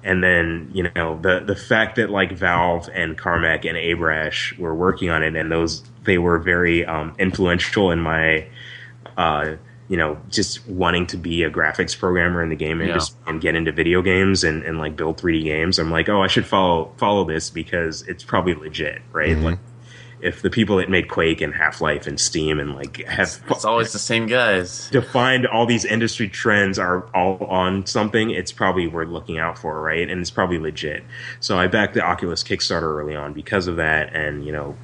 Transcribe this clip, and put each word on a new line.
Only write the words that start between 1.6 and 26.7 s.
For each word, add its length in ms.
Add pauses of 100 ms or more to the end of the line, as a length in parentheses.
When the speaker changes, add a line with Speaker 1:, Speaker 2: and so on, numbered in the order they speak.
Speaker 1:
that, 140
like, 220
Valve 600
and 240
Carmack 480
and 140
Abrash 800
were 160
working 340
on 140
it, 140
and 140
those, 320 (200)
they 160
were 200
very, 460
um, 340
influential 720
in 80
my, 460 (720)
uh, 380 (340)
you 80
know, 200 (140)
just 380
wanting 400
to 80
be 260
a 80
graphics 480
programmer 460
in 40
the 60
game 260
Speaker 2:
Yeah. 80
Speaker 1:
industry 380
and 140
get 160
into 160
video 300
games 420
and, 180
and, 160
like, 180
build 220
three 220
D 40
games. 360
I'm 100
like, 180
"Oh, 140
I 60
should 180
follow, 500
follow 280
this 260
because 520
it's 200
probably 320
legit," 480 (100)
right? 180
Speaker 3:
Mm-hmm. 140
Speaker 1:
Like, 140 (640)
if 220
the 80
people 260
that 140
made 180
Quake 320
and 120
Half-Life 540
and 140
Steam 400
and, 160
like, 300
have 200
Speaker 2:
It's, 140 (100)
it's 140
always 280
the 60
same 280
guys. 640
Speaker 1:
defined 580
all 180
these 180
industry 440
trends 500